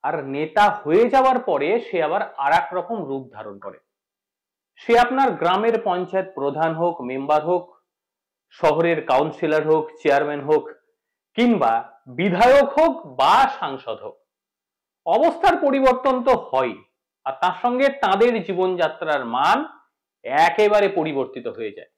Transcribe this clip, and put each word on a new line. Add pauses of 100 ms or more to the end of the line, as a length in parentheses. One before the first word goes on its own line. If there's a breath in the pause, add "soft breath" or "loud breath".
আর (120)
নেতা (120)
হয়ে
যাওয়ার
পরে (160)
সে
আবার (160)
আর
এক
রকম
রূপ
ধারণ
করে। (1000)
সে
আপনার (120)
গ্রামের
পঞ্চায়েত
প্রধান
হোক,
মেম্বার
হোক, (920)
শহরের
কাউন্সিলর
হোক, (140)
চেয়ারম্যান
হোক, (720)
কিংবা (440)
বিধায়ক
হোক (240)
বা (180)
সাংসদ
হোক, (920)
অবস্থার
পরিবর্তন
তো (100)
হয়, (500)
আর
তার
সঙ্গে (120)
তাদের (100)
জীবনযাত্রার
মান (840)
একেবারে
পরিবর্তিত
হয়ে
যায়।